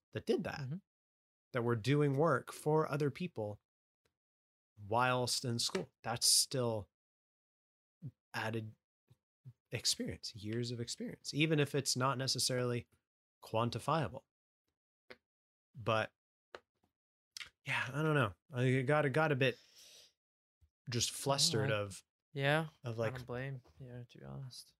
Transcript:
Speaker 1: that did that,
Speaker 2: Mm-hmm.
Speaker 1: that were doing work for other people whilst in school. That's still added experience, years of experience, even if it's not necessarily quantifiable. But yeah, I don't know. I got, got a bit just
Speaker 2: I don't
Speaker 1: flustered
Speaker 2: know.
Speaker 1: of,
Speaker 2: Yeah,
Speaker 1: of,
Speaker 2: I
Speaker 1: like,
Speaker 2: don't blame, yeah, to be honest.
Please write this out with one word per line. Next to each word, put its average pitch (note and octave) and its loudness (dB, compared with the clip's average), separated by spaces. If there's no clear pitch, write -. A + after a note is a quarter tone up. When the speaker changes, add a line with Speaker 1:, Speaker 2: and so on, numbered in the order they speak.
Speaker 1:
that - -6
did A3+ 0
that, G#2 -6
Speaker 2:
Mm-hmm. C3+ -6
Speaker 1:
that A#2+ 0
were A#2+ 2
doing C#3 2
work C#3+ 2
for D#3 0
other C#3+ 0
people G#2+ -6
whilst B2 2
in A#2 0
school. E3 -2
That's A#2 -2
still A#2 2
added A2 -4
experience, - -4
years A2+ -4
of A#2+ -6
experience, - -8
even D#3 4
if C#3+ 0
it's C#3 0
not B2+ 2
necessarily B2 0
quantifiable. A#2 0
But A2 0
yeah, B2 -2
I D3 -2
don't D#3 4
know. A#2 4
I B2+ 4
got, D3 2
got D3+ 4
a C3 2
bit B2+ 2
just A#2 0
Speaker 2:
I - -6
don't - -10
Speaker 1:
flustered C#3 4
Speaker 2:
know. G#2+ 2
Speaker 1:
of, G2+ -6
Speaker 2:
Yeah, D3 2
Speaker 1:
of, A#2 -4
Speaker 2:
I A#2 0
Speaker 1:
like, A#2+ 0
Speaker 2:
don't B2 -10
blame, B2+ -6
yeah, B2 -14
to - -20
be C3+ -16
honest. C3+ -12